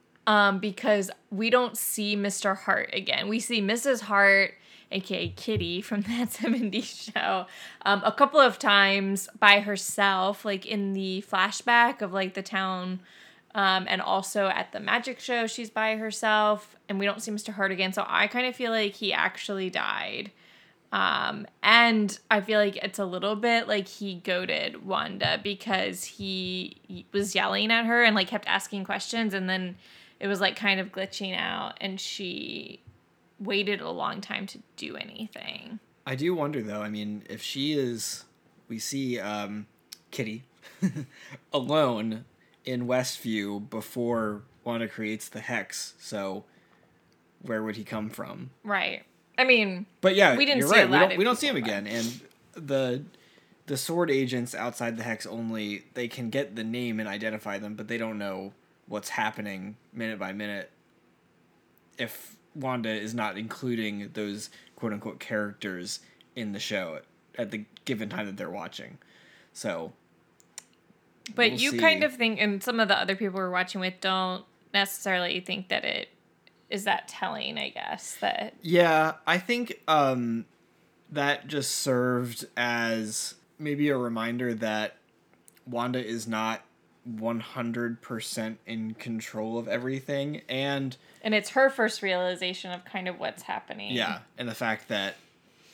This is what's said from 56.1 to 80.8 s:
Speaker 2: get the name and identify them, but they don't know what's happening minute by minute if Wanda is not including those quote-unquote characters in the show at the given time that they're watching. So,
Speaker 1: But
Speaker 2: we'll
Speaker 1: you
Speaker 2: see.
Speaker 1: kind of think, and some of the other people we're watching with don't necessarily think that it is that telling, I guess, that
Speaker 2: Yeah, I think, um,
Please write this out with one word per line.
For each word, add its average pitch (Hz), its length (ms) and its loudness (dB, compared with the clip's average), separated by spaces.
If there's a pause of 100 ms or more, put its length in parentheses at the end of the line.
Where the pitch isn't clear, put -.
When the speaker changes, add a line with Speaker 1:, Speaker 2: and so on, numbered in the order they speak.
Speaker 2:
get 135 260 -2
the 113 80 -6
name 113 380 -4
and 107 80 -6
identify 107 500 -4
them, 107 160 -8
but 107 140 -10
they 117 80 -2
don't 110 200 -4
know 98 360 -6 (340)
what's 104 220 -6
happening 104 640 -4 (160)
minute 110 280 -6
by 95 120 -6
minute 101 400 -8 (1300)
if - 380 -10 (180)
Wanda 127 360 -4
is 110 240 -4
not 107 240 -2
including 107 760 -6
those 104 360 -6 (260)
quote-unquote 104 440 -8
characters 101 800 -6 (360)
in 110 160 -6
the 101 80 -8
show 90 400 -4 (380)
at 110 140 -4
the 107 140 -8 (200)
given 110 240 -4
time 107 180 -4
that 98 100 -10
they're 87 120 -8
watching. 82 480 -12 (560)
So, 82 400 -6 (1400)
Speaker 1:
But 240 180 6
Speaker 2:
we'll 226 80 -4
Speaker 1:
you 277 120 2
Speaker 2:
see. 254 80 0
Speaker 1:
kind 320 240 6
of 269 120 2
think, 226 240 0
and 202 240 2
some 233 160 0
of 214 80 4
the 196 100 4
other 190 180 0
people 190 200 -2
we're 185 140 -2
watching 185 320 -2
with 185 200 -2
don't 185 440 0 (280)
necessarily 185 640 0
think 185 300 -6
that - 140 0
it - 260 -4 (600)
is 202 160 -4
that - 220 2
telling, - 500 -6
I 69 120 -6
guess, - 520 -8
that - 400 -2
Speaker 2:
Yeah, 160 520 6 (140)
I 170 100 4
think, 240 500 -2
um, 127 580 2 (640)